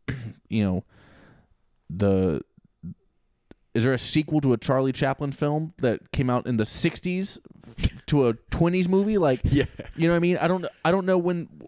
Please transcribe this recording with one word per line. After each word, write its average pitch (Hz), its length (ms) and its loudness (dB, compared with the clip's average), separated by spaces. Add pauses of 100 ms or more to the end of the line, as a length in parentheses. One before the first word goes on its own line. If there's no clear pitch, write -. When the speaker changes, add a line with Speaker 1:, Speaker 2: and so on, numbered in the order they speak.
(180)
Speaker 1:
<clears throat> 113 300 -16
you 107 160 0
know, 92 200 -2 (1040)
the, 95 520 2 (1300)
is 117 100 2
there 135 80 2
a 123 60 0
sequel 151 420 -2
to 135 140 2
a - 20 0
Charlie 135 360 0
Chaplin 139 380 -2
film 151 480 -4
that - 320 -2
came 127 200 0
out 123 160 0
in 120 100 -2
the 107 80 2
sixties 180 760 -4 (680)
to 143 220 2
a 113 40 2 (180)
twenties 175 380 2
movie? 202 300 2
Like, 135 220 2
Speaker 2:
<laughs> - 40 -8
Yeah. 139 220 2 (280)
Speaker 1:
you 165 140 2
know 170 60 4
what - 20 4
I 170 40 2
mean? 175 180 2
I 165 100 0
don't, 180 180 -2 (180)
I 160 60 2
don't 185 160 0
know 185 120 4
when, 175 300 -2 (200)